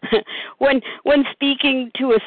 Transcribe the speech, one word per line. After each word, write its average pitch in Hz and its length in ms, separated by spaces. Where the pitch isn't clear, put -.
<laughs> - 480
when, 269 220
when 285 300
speaking 262 640
to 262 140
a 220 140